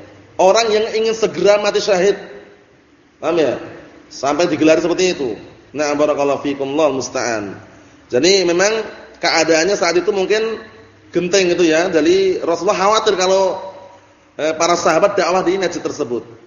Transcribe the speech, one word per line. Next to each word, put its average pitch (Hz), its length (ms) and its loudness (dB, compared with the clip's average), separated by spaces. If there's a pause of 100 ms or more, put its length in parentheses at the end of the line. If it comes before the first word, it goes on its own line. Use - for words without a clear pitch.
(400)
Orang 208 320 4
yang 214 240 0
ingin 220 160 0
segera 196 480 2
mati 208 240 -2
syahid. 190 320 2 (1040)
Paham 165 160 -4
ya? 135 240 0 (480)
Sampai 147 400 -2
digelar 156 320 2
seperti 175 320 0
itu. 127 240 -6 (400)
Nah, 147 160 -2
barakallahu 143 480 0
fiikum, 139 400 -6
Allahu 135 240 0
musta'an. 110 560 -6 (520)
Jadi 175 340 4
memang 175 240 2 (480)
keadaannya 160 560 2
saat 175 240 0
itu 180 160 0
mungkin 214 480 -2 (480)
genting 180 480 0
gitu 180 80 4
ya. 160 240 2
Jadi 180 560 2
Rasulullah 170 320 0
khawatir 208 400 2
kalau, 185 400 0 (800)
eh, 156 160 -2
para 165 240 0
sahabat 175 400 2
dakwah 180 240 2
di 180 160 0
Najd 170 240 -4
tersebut. 127 400 -6 (260)